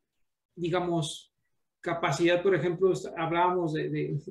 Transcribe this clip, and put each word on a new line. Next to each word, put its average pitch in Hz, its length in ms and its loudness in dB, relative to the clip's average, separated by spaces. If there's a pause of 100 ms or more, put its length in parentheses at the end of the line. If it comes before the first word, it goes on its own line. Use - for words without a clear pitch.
(560)
digamos, 170 720 -2 (520)
capacidad, 170 600 2
por 190 140 4
ejemplo, 175 380 2
est-, - 240 -4
hablábamos 170 560 0
de, 151 180 -4
de, 151 260 -4 (140)